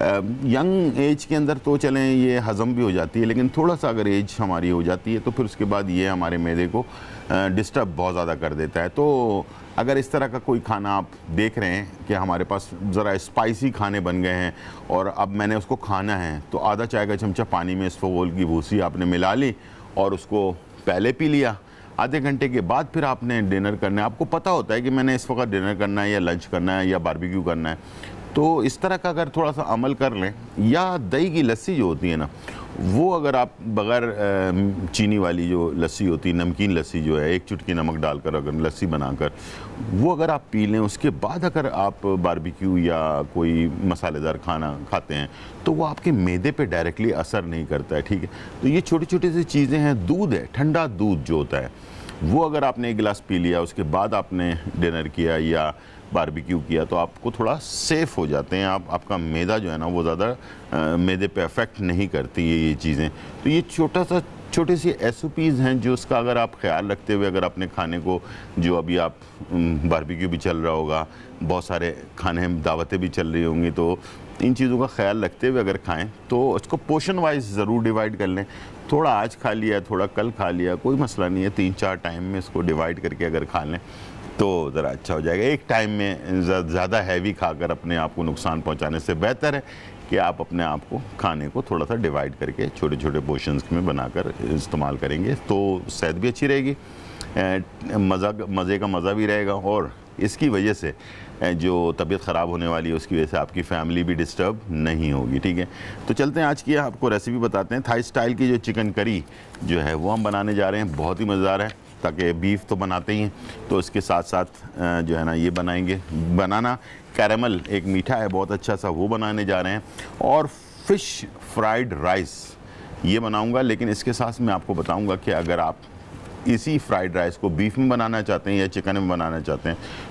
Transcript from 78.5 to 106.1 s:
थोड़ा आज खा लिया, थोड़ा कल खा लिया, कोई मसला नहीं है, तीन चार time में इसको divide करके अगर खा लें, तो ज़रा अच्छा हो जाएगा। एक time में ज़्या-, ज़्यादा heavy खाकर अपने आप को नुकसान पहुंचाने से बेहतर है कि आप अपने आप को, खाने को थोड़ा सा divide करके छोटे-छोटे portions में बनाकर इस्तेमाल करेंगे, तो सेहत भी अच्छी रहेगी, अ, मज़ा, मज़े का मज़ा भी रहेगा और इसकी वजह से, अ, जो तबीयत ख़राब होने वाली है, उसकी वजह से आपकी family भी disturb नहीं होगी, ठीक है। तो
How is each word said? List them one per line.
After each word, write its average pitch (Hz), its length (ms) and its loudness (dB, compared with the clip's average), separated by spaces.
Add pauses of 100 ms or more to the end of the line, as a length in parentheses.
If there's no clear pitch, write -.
थोड़ा 147 180 4
आज 113 260 0
खा 117 160 0
लिया, 107 280 2
थोड़ा 98 260 0
कल 104 240 0
खा 101 200 0
लिया, 87 240 0
कोई 127 220 0
मसला 113 320 0
नहीं 92 140 0
है, 98 80 2
तीन 95 220 0
चार 95 240 0
time 85 260 -6
में 95 160 -4
इसको 90 220 -4
divide 82 400 0
करके 85 240 -4
अगर 80 200 0
खा 80 200 -2
लें, 80 160 -6 (580)
तो 87 360 2
ज़रा 71 160 0
अच्छा 73 240 -6
हो 78 60 0
जाएगा। 85 240 2
एक 139 240 2
time 113 220 2
में 92 520 -2
ज़्या-, 90 240 2
ज़्यादा 90 340 2
heavy 92 320 0
खाकर 82 380 -2
अपने 85 260 -2
आप 80 180 0
को 87 80 -4
नुकसान 80 380 -2
पहुंचाने 78 400 -2
से - 140 -2
बेहतर 123 400 0
है 139 80 -4 (480)
कि 101 60 2
आप 87 240 2
अपने 85 220 -2
आप 76 180 0
को, 123 220 -6 (180)
खाने 76 280 0
को 131 140 -4
थोड़ा 76 240 0
सा - 80 -2
divide 71 400 0
करके - 340 -4
छोटे-छोटे 73 520 -2
portions 71 520 -2
में 87 140 0
बनाकर 69 480 -2 (160)
इस्तेमाल 73 460 -2
करेंगे, 80 380 -2
तो 98 540 0
सेहत 80 260 -2
भी 95 140 -2
अच्छी 123 180 -2
रहेगी, 139 260 2
अ, - 840 -4 (380)
मज़ा, 95 360 4 (160)
मज़े 95 300 0
का 104 80 -2
मज़ा 95 260 0
भी 107 140 2
रहेगा 104 280 2
और 98 400 -2 (260)
इसकी 107 280 0
वजह 104 240 4
से, 80 220 -4 (480)
अ, 90 80 4
जो 87 420 2
तबीयत 90 300 -2
ख़राब 85 260 0
होने 85 180 -2
वाली 82 220 0
है, 82 60 0
उसकी 80 200 -2
वजह 80 120 4
से 85 100 -2
आपकी 80 260 -2
family 85 420 0
भी 87 100 0
disturb 92 460 0 (100)
नहीं 80 420 0
होगी, 67 260 0
ठीक 90 200 0
है। 90 100 -2 (400)
तो 113 60 2